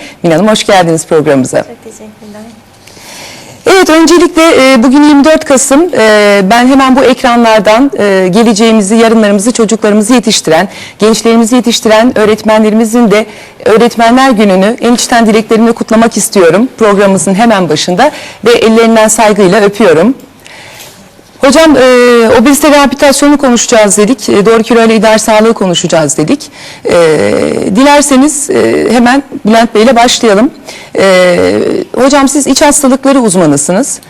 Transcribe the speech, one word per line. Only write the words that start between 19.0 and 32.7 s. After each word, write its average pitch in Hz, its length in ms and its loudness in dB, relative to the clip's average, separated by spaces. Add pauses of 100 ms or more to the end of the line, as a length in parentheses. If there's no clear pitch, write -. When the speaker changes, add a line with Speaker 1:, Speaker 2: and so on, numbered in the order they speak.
Speaker 1:
saygıyla 214 540 0
öpüyorum. 202 540 0 (1200)
Hocam, 285 360 2
e, - 60 2 (600)
obezite 277 300 0
rehabilitasyonu 285 680 0
konuşacağız 233 600 0
dedik, 214 320 -2
e, 196 160 0
doğru 226 180 2
kilo 226 220 0
ile 220 100 2
ideal 220 220 2
sağlığı 220 360 0
konuşacağız 170 640 -2
dedik. 175 340 -4 (340)
E, 415 80 -2 (840)
dilerseniz, 277 760 0
e, - 420 -2
hemen 247 320 0 (220)
Bülent 226 300 0
Bey 214 80 2
ile 247 120 2
başlayalım. 233 560 0 (460)
E, 180 520 0 (460)
hocam 269 320 0
siz 277 200 -4
iç 269 140 -2
hastalıkları 277 580 0